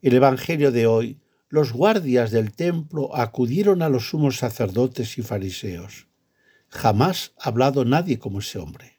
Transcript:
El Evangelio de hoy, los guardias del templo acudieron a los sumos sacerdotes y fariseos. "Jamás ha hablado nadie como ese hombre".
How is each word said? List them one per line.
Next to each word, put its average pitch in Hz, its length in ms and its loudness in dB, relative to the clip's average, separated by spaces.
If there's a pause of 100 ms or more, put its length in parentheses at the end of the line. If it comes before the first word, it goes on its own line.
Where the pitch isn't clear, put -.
El 127 140 4
Evangelio 139 560 4
de 117 160 2
hoy, 113 320 0 (280)
los 147 260 0
guardias 131 580 2
del 110 220 0
templo 165 640 -4
acudieron 143 680 0
a 156 60 0
los 127 200 0
sumos 147 280 0
sacerdotes 117 840 -4
y - 20 -6
fariseos. 98 880 -10 (640)
"Jamás 120 680 0
ha - 120 -6
hablado 127 360 2
nadie 143 320 0
como 101 220 -8
ese - 180 -10
hombre". - 420 -16